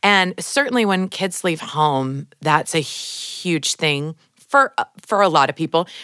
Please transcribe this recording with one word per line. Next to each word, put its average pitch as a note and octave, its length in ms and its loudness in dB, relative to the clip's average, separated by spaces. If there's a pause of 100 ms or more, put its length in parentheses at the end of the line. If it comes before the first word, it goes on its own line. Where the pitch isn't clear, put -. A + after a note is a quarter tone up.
And F#3+ 360 4
certainly B3 460 0
when F#3+ 240 0
kids - 360 -6
leave E3+ 180 -2
home, C#3 640 0 (160)
that's D#3 320 0
a E3 60 2
huge - 960 -6
thing D3+ 380 -2 (220)
for, - 400 2
uh, - 80 -4 (160)
for G3+ 220 0
a F#3+ 80 6
lot C#3+ 180 4
of C3+ 80 -6
people. D#3+ 320 0 (160)